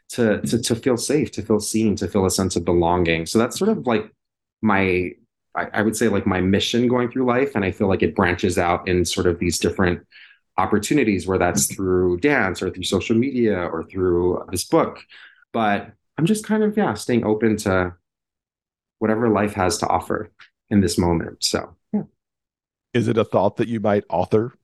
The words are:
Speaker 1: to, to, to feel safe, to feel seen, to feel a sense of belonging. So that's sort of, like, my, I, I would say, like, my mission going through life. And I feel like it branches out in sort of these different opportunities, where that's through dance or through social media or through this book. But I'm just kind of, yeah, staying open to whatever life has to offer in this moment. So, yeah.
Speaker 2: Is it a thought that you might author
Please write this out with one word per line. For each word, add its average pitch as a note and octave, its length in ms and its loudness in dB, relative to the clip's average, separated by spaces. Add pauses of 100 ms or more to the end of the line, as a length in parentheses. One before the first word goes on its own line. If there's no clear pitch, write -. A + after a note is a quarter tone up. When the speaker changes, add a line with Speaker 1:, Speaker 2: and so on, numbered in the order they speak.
Speaker 1:
to, A2 320 0
to, - 220 -2
to - 120 -2
feel A#2 220 0
safe, C#3 360 -2
to G2+ 100 -8
feel G#2 180 0
seen, A2 360 0
to F#2 120 -6
feel G2 160 0
a F#2 60 2
sense F#2 260 -2
of F2 80 -2
belonging. E2+ 640 2
So - 120 0
that's A#2+ 200 0
sort G3 100 0
of, D#3 180 -2
like, A2 240 -2 (520)
my, F#2+ 480 0 (440)
I, E2+ 200 -4
I A2 80 0
would G#2+ 140 0
say, A#2 120 0
like, G2+ 180 -2
my F#2 140 0
mission G2+ 480 2
going B2 220 0
through C3 160 -2
life. B2+ 280 0
And G2+ 80 -2
I F#2+ 100 -2
feel G2 160 0
like F#2 140 0
it - 140 0
branches F2+ 400 2
out F2 320 0
in F2+ 160 2
sort F2+ 220 -2
of E2+ 120 2
these F2 200 -2
different F2+ 420 0 (560)
opportunities, G#2 720 0
where F#2+ 120 0
that's F2 340 0
through F2+ 480 0
dance A#2 420 0
or F#2 80 -2
through F2+ 140 -10
social G2+ 320 0
media A#2 420 0
or E2 260 -4
through F2+ 680 0
this F#2 140 -6
book. - 360 0 (520)
But G#2 400 -2 (240)
I'm D3+ 100 0
just G#3+ 200 0
kind G#3+ 160 0
of, G#3 140 -2
yeah, E3+ 180 0
staying A#2 300 0
open G#2+ 340 2
to F#2 360 0 (1040)
whatever A2 320 0
life G#2 240 0
has F#2 240 0
to - 80 -2
offer - 440 -2 (380)
in G2+ 120 4
this F2+ 180 0
moment. F2 440 0
So, - 320 -4 (180)
yeah. G#3 100 -2 (880)
Speaker 2:
Is A#2 160 2
it A2+ 80 0
a G#2+ 80 4
thought G2+ 320 2
that A2 120 -2
you A#2 120 -4
might G#2 300 2
author G#2+ 420 0 (120)